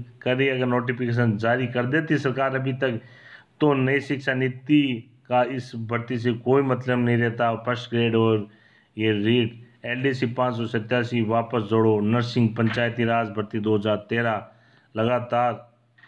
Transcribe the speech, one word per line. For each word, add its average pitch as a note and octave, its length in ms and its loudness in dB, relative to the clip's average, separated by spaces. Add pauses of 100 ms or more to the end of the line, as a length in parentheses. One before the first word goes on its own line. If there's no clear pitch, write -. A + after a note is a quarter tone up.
(220)
कर B2+ 160 0
रही। C3+ 120 2
अगर B2+ 160 0
नोटिफिकेशन A#2+ 720 0
जारी A#2+ 300 0
कर B2 200 -2
देती D#3 320 0
सरकार C3 360 -2
अभी C3 200 -2
तक B2+ 240 -2 (640)
तो D3 140 4
नई C3+ 260 2
शिक्षा C#3 320 -4
नीति C3 480 0 (460)
का B2 180 2
इस B2+ 260 -8 (140)
भर्ती A#2 340 -4
से A#2+ 160 0
कोई C3 280 2
मतलब B2+ 360 0
नहीं A#2+ 180 2
रहता। A#2 400 0
फर्स्ट A#2 320 -6
ग्रेड A#2 260 2
और A2 320 4 (500)
ये A2 180 2
रीट A#2 720 0
एलडीसी B2+ 420 -2
पाँच B2 280 -2
सौ A2+ 120 -4
सत्तासी A#2+ 560 -2
वापस A2 460 -2
जोड़ो। A2 320 4
नर्सिंग A#2 540 2
पंचायती A#2 500 0
राज A#2 240 0
भर्ती G#2 300 -6
दो G#2+ 180 2
हज़ार G#2 320 -2
तेरह। A2+ 360 -2 (500)
लगातार A#2+ 720 -2 (400)